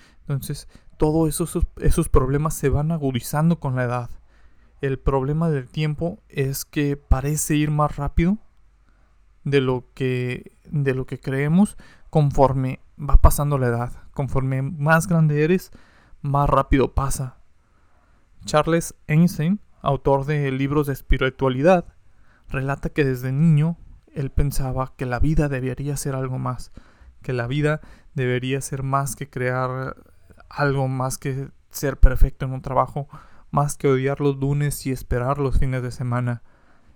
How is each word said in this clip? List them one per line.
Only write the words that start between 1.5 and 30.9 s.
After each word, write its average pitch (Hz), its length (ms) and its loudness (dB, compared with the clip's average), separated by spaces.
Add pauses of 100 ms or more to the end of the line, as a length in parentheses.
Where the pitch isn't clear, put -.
esos 160 320 2
problemas 147 460 2
se - 140 -2
van 143 220 0
agudizando 151 680 0
con 131 160 -4
la 127 80 0
edad. 120 260 -4 (680)
El 135 180 -2
problema 143 520 0
del 131 180 -2
tiempo 156 600 -4
es 139 360 -4
que 143 320 -2
parece 143 580 0
ir 151 160 2
más 151 240 0
rápido 165 440 0 (1080)
de 139 160 2
lo 127 240 -2 (100)
que, 127 680 -6
de 139 300 -2
lo 127 120 -4
que - 140 -10
creemos 151 560 0 (340)
conforme 135 680 2 (180)
va 147 180 4
pasando 147 400 6
la 127 120 0
edad. 120 240 -2 (200)
Conforme 131 480 -2
más 160 480 2
grande 156 340 2
eres, 180 300 2 (480)
más 143 280 0
rápido 135 460 4
pasa. 131 440 -4 (1080)
Charles 160 500 0 (120)
Einstein, 170 540 2 (200)
autor 135 460 0
de 143 260 -2
libros 139 340 0
de 139 60 -4
espiritualidad, 131 1040 2 (560)
relata 135 400 -4
que 147 160 2
desde 131 260 -2
niño 156 460 2 (340)
él 135 180 -6
pensaba 131 680 0
que 131 80 -6
la 123 120 -4
vida 151 300 2
debería 135 480 -4
ser 139 180 -6
algo 131 240 -6
más, 127 320 -8 (520)
que 135 100 -6
la 120 140 -4
vida 147 340 -2 (320)
debería 127 480 -2
ser 135 220 -8
más 139 340 -2
que 135 140 -12
crear 127 680 -4 (540)
algo, 139 380 0
más 131 280 -4